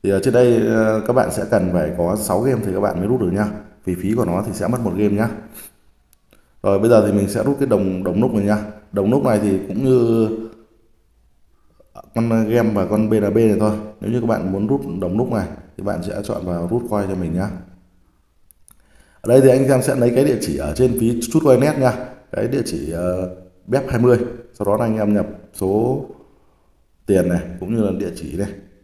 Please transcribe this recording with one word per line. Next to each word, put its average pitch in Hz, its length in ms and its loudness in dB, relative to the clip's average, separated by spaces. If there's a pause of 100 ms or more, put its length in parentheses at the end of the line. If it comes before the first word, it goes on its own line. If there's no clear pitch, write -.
Thì 98 60 2
ở 98 120 2
trên 123 120 2
đây, 120 320 4
ờ, 110 400 2
các 120 60 0
bạn 127 200 2
sẽ 101 180 -4
cần 92 220 2
phải 78 260 0
có 87 180 0
sáu 104 240 -2
game 123 240 0
thì 98 100 -2
các 95 60 0
bạn 95 180 -2
mới 95 100 -2
rút 123 120 2
được 90 120 0
nhá. 104 140 0 (380)
Vì 92 100 -2
phí 95 200 -4
của 117 100 0
nó 90 220 -2
thì 101 60 -6
sẽ - 160 -4
mất 123 160 -2
một 95 120 -2
game 101 180 2
nhá. 110 140 0 (1300)
Rồi 98 160 2
bây 113 120 4
giờ 104 160 6
thì 101 60 0
mình 101 160 0
sẽ 110 140 -2
rút 139 180 0
cái 139 80 0
đồng, 95 360 0
đồng 92 160 -2
núc 123 140 0
này 101 100 0
nhá. 104 140 0 (340)
Đồng 101 180 0
núc 139 140 2
này 113 180 2
thì 95 260 0
cũng 110 160 -4
như 117 440 4 (1900)
con 113 340 0
game 113 220 2
và 98 160 0
con 107 240 0
B - 20 4
N 104 220 2
B - 20 4
này 110 240 4
thôi. 107 180 0 (220)
Nếu 98 100 -6
như 120 100 -2
các 113 60 -4
bạn 95 260 -2
muốn 98 140 -2
rút 139 140 0 (200)
đồng 92 160 -2
núc 123 160 -2
này 98 140 -2 (300)
thì 92 80 -12
bạn 98 180 -4
sẽ 101 220 -6
chọn 104 220 -6
vào 87 240 -4
rút 120 200 -2
coin 101 180 -2
cho 95 60 -4
mình 85 200 -4
nhá. 95 160 -2 (1700)
Ở - 80 -8
đây 127 120 8
thì 135 80 8
anh 131 200 4
em 127 140 4
sẽ 131 140 0
lấy 120 180 2
cái 135 100 4
địa 127 160 2
chỉ 73 160 -4
ở 73 180 -6
trên 127 260 2
phí 117 200 0 (120)
chút 160 120 2
coin 127 160 6
net 147 180 0
nha. 123 140 2 (400)
Cái 110 160 -4
địa 131 160 -2
chỉ, 76 260 -8
ờ, 90 460 -4 (300)
bép 135 220 0
hai 120 120 -2
mươi. 120 180 6 (360)
Sau 101 120 -4
đó 104 100 2
là 117 80 -2
anh 110 120 0
em 104 180 2
nhập 104 120 0 (280)
số 117 500 0 (1000)
tiền 92 220 2
này 87 120 0 (200)
cũng 95 140 -4
như 113 80 0
là 98 160 0
địa 90 180 -4
chỉ 73 200 -12
này. 101 120 -4 (360)